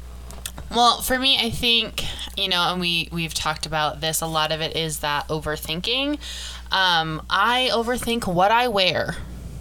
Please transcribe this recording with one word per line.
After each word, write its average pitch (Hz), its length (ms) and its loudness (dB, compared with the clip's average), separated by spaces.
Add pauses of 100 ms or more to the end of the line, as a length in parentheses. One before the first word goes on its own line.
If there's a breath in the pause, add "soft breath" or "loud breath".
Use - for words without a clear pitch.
(720)
well, 233 300 4
for 254 160 0
me, 262 200 4
I 226 120 2
think, 233 560 0 (320 loud breath)
you 196 100 -2
know, 175 240 2
and 180 80 -2
we, 170 320 0
we've 165 220 -2
talked - 320 -2
about 151 360 0
this, 160 200 0
a 165 60 -2
lot 156 240 2
of 156 100 -2
it 160 140 -4
is 160 240 -2
that 147 300 -2
overthinking. 165 880 -2 (520 loud breath)
Um, 165 580 2
I 233 440 4
overthink 233 580 0
what 180 200 4
I 240 160 4
wear 185 480 2 (460 loud breath)